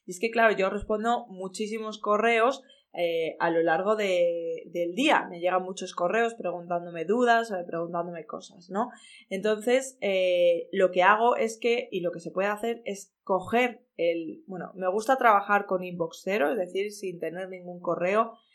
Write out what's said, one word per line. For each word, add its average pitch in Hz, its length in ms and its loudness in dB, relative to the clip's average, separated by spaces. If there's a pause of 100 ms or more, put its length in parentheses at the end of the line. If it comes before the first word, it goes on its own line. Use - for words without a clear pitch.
y 185 60 -12
es 175 80 -12
que, 226 100 -2
claro, 226 260 4
yo 190 140 0
respondo 214 580 -2
muchísimos 208 720 -8
correos, 226 640 2 (360)
eh, 165 420 -2
a 170 100 2
lo 165 120 2
largo 175 320 2
de, 175 680 0 (100)
del 175 220 -2
día. 254 340 2
Me 175 100 -10
llegan 180 240 2
muchos 185 320 -8
correos 220 380 0
preguntándome 175 720 -6
dudas, 226 460 4
eh, 185 160 -4
preguntándome 170 580 -6
cosas, - 460 -14
¿no? 214 180 -2 (400)
Entonces, 214 720 0
eh, 180 720 2
lo 185 180 4
que 180 120 2
hago 214 340 6
es 226 220 -2
que, 233 320 -2
y 180 100 -4
lo 170 100 -2
que 170 100 -10
se 170 100 -12
puede 190 180 0
hacer 233 380 -4
es - 360 -10
coger 214 640 0 (140)
el, 165 480 -2
bueno, 180 280 -12
me 185 140 -2
gusta 220 300 0
trabajar 202 480 4
con 185 180 -2
inbox 175 400 -6
cero, 233 280 0
es 247 40 -2
decir, 190 340 -4
sin 185 300 -10
tener 175 300 -8
ningún 175 300 -14
correo 180 520 0 (220)